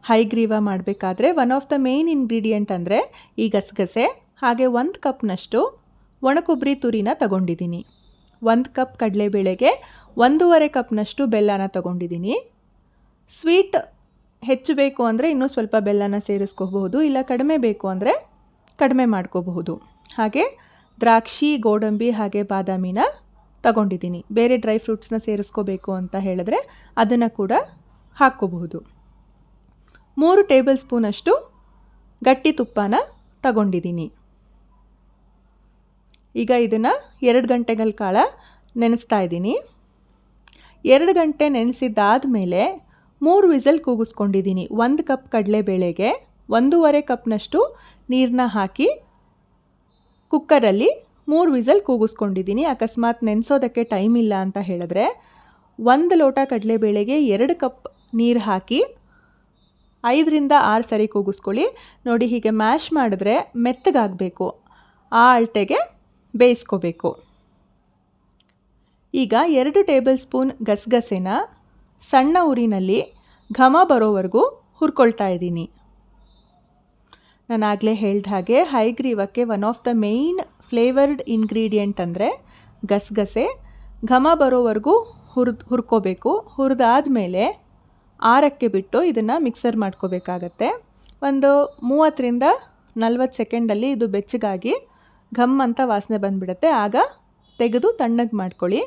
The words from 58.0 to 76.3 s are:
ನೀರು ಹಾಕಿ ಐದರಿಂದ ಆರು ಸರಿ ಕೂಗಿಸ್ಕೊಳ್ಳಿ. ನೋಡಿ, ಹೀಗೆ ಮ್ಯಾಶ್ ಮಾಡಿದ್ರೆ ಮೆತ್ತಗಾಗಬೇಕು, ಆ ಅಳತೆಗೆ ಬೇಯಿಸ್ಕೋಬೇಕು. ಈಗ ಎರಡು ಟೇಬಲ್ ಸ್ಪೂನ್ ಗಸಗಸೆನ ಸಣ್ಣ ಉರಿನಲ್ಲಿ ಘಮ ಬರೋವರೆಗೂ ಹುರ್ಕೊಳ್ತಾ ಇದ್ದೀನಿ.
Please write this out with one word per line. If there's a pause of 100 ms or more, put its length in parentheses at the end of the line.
ನೀರು
ಹಾಕಿ (1200)
ಐದರಿಂದ
ಆರು
ಸರಿ
ಕೂಗಿಸ್ಕೊಳ್ಳಿ. (400)
ನೋಡಿ,
ಹೀಗೆ
ಮ್ಯಾಶ್
ಮಾಡಿದ್ರೆ
ಮೆತ್ತಗಾಗಬೇಕು, (500)
ಆ
ಅಳತೆಗೆ (580)
ಬೇಯಿಸ್ಕೋಬೇಕು. (1900)
ಈಗ (140)
ಎರಡು
ಟೇಬಲ್
ಸ್ಪೂನ್ (120)
ಗಸಗಸೆನ (720)
ಸಣ್ಣ
ಉರಿನಲ್ಲಿ (480)
ಘಮ
ಬರೋವರೆಗೂ (300)
ಹುರ್ಕೊಳ್ತಾ
ಇದ್ದೀನಿ. (1800)